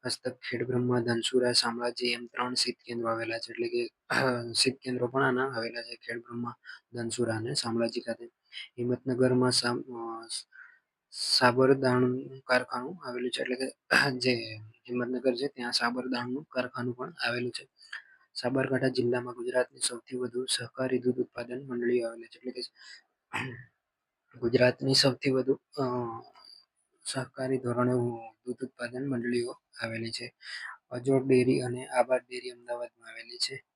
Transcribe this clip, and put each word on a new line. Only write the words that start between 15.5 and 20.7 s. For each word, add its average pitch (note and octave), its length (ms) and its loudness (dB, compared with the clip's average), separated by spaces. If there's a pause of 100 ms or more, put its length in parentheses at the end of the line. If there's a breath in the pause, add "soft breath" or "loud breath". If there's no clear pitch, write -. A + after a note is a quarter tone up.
સાબરદાણનું B2 720 -2
કારખાનું B2 500 -4
પણ C3+ 180 -8
આવેલું A#2+ 380 -2
છે. - 180 -12 (680 loud breath)
સાબરકાંઠા C3 540 2
જિલ્લામાં B2 460 0
ગુજરાતની B2 460 0
સૌથી B2 360 -6
વધુ B2 300 -4
સહકારી C3 520 -2